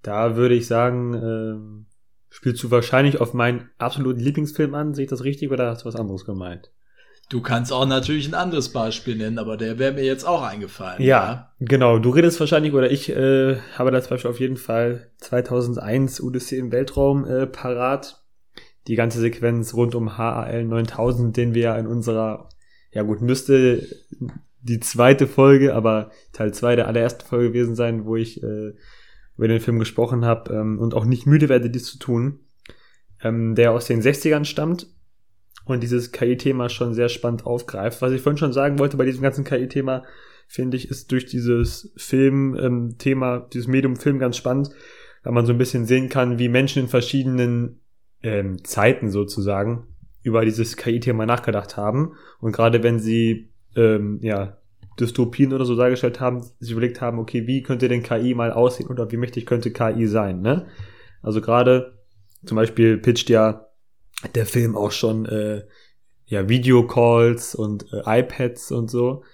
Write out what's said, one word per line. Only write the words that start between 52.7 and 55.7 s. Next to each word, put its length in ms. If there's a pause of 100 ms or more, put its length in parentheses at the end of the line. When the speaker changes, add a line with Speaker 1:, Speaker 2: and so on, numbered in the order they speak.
Speaker 1:
wenn 160
sie, 500 (260)
ähm, 460
ja, 360 (420)
Dystopien 540
oder 120
so 100